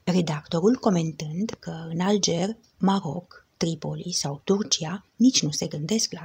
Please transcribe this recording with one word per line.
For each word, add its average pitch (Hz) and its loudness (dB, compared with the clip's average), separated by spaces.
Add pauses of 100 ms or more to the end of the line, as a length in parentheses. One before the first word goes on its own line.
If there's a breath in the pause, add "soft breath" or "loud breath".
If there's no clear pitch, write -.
Redactorul 170 2
comentând 170 0
că 165 -10
în 165 -2
Alger, 185 2 (220)
Maroc, 185 -2 (100)
Tripoli 165 -4
sau 143 -4
Turcia 196 -2 (100)
nici 254 4
nu 160 0
se 160 -4
gândesc 165 -4
la 170 -10